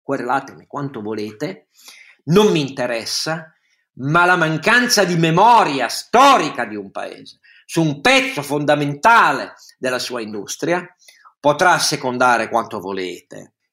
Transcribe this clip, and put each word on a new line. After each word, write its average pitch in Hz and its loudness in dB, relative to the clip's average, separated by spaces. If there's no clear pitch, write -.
Querelatemi 135 -8
quanto 139 -10
volete, 107 -10
non 202 4
mi 165 0
interessa, 131 -6
ma 156 0
la 180 4
mancanza 196 0
di 175 -2
memoria 165 4
storica 214 2
di 104 -10
un 98 -10
paese - -14
su - -2
un 147 0
pezzo 262 2
fondamentale 147 2
della 127 -4
sua 120 -8
industria 110 -6
potrà 165 2
assecondare 123 0
quanto 110 -4
volete, 95 -10